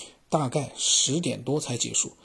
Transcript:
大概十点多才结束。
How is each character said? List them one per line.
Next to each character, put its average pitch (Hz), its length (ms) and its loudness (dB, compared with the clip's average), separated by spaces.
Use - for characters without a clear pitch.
大 160 180 2
概 135 300 -2
十 - 420 2
点 120 240 -2
多 135 160 0
才 120 180 -4
结 113 160 -2
束。 - 320 0